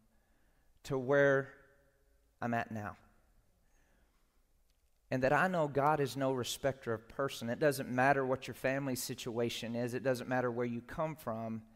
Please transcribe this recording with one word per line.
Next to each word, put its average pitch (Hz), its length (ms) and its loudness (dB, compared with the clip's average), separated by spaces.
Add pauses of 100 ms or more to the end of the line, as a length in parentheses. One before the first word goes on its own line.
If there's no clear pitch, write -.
(840)
to 139 120 -2
where 139 560 4 (880)
I'm 117 140 -2
at - 160 -2
now. 104 260 -8 (2250)
And 131 140 0
that 135 80 4
I 151 160 4
know 175 180 2
God 143 320 2
is 131 180 -2
no 135 140 0
respecter 131 640 -2
of 110 140 -10
person. 135 420 -4
It 120 80 -4
doesn't 139 320 0
matter 135 340 4
what 127 220 -2
your 123 80 -10
family 135 400 -2
situation 120 800 -4
is. 120 180 -2
It 123 120 -6
doesn't 127 240 0
matter 127 240 0
where 123 140 -2
you 117 140 -4
come 156 360 -6
from. 113 460 -6 (140)